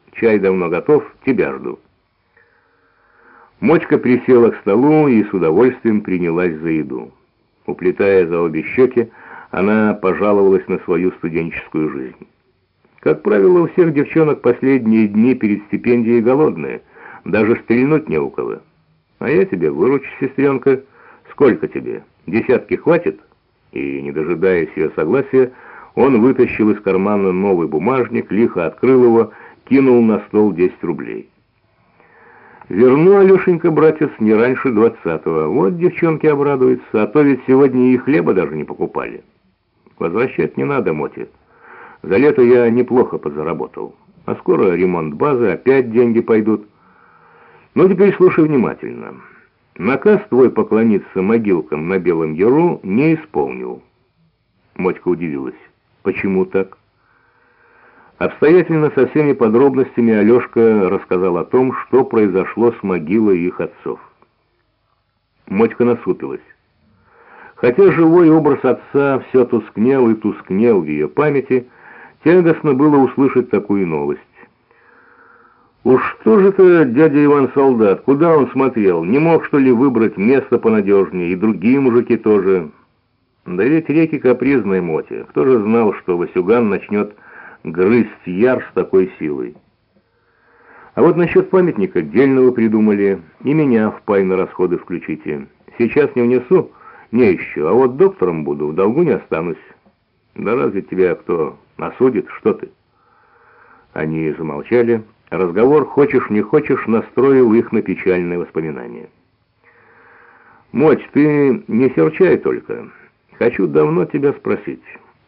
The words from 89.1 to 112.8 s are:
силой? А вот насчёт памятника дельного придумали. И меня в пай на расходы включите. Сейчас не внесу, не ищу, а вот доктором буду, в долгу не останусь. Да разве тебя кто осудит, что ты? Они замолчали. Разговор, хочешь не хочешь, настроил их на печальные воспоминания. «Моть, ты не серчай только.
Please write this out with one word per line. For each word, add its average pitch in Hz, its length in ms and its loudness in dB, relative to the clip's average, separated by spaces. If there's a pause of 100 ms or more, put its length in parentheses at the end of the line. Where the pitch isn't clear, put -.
силой? 67 380 -8 (1400)
А 226 80 2
вот 165 140 4
насчёт 175 340 0
памятника 160 520 0
дельного 127 500 2
придумали. 107 680 0 (220)
И 127 100 -2
меня 120 380 0
в - 120 -16
пай 98 200 0
на 92 140 0
расходы 87 420 -2
включите. 78 680 -10 (300)
Сейчас 135 380 0
не 123 80 0
внесу, 123 480 0 (400)
не 110 260 2
ищу, - 300 -8
а 87 60 0
вот 127 240 2
доктором 92 480 0
буду, 73 240 -6
в 78 60 -8
долгу 110 280 0
не 160 80 0
останусь. 82 480 -4 (760)
Да 104 200 -4
разве 101 280 -4
тебя 90 320 -2
кто 80 420 -6 (200)
осудит, 95 500 -2 (120)
что 104 160 -2
ты? - 160 -14 (1200)
Они 80 400 -6
замолчали. 110 680 -2 (280)
Разговор, 101 540 0
хочешь 139 460 0
не 104 120 0
хочешь, - 440 -2
настроил 120 680 2
их 117 180 0
на 107 100 -2
печальные 90 560 -4
воспоминания. 64 680 -10 (1600)
«Моть, 139 420 0
ты 143 560 0
не 123 220 0
серчай 156 460 0
только. 60 520 -8 (500)